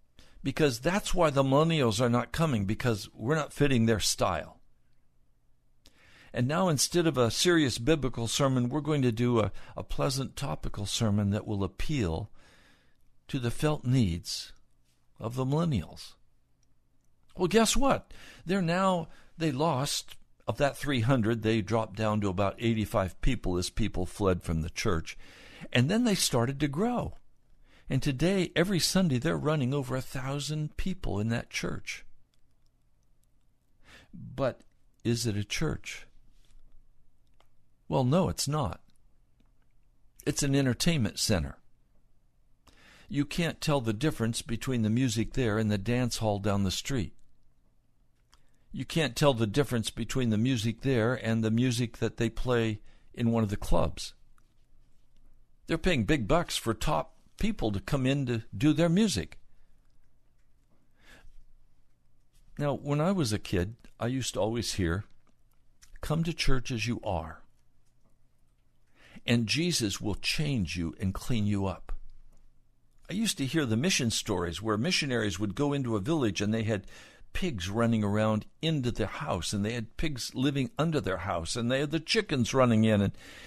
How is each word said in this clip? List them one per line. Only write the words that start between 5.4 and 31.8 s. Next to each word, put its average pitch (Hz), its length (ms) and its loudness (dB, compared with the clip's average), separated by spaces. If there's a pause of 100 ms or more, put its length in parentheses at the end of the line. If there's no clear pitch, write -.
And 123 160 -2
now 175 220 0
instead 165 380 2
of 151 100 2
a 120 140 4
serious 160 480 2
biblical 123 500 0
sermon, 131 400 2
we're 147 140 -2
going 147 200 0
to 127 80 4
do 117 300 2
a, 98 100 0 (260)
a - 60 -8
pleasant 135 540 -2
topical 104 480 -6
sermon 101 460 0
that 101 160 -2
will 101 180 -2
appeal 101 680 -2 (960)
to 143 100 -4
the 120 120 -2
felt - 360 -2
needs 113 640 0 (640)
of 120 180 -8
the 131 100 -2
millennials. 143 640 -2 (1200)
Well, 180 140 0
guess 220 280 4
what? 254 360 2 (320)
They're 190 160 0
now, 180 480 2 (280)
they 165 160 0
lost, 143 640 -2 (300)
of 123 100 -2
that 139 220 0
three 139 220 0
hundred, 117 420 2
they 110 180 4
dropped 107 360 -2
down 107 260 0
to 104 60 0
about 95 300 0
eighty-five 110 600 0
people 95 380 0
as 90 100 -2
people 101 380 -2
fled 92 360 0
from 82 200 -2
the 76 80 -6
church. - 480 -2 (520)
And 127 200 2
then 226 140 2
they 214 100 2
started 135 460 0
to 147 80 0
grow. 202 500 -4 (720)
And 131 120 0
today, 160 540 0
every 180 220 2
Sunday, 160 400 2
they're 160 180 0
running 143 380 0
over 131 200 -2
a 131 60 -2
thousand 143 760 -6
people - 420 -2
in 110 80 0
that 117 220 -4
church. - 560 -8 (2000)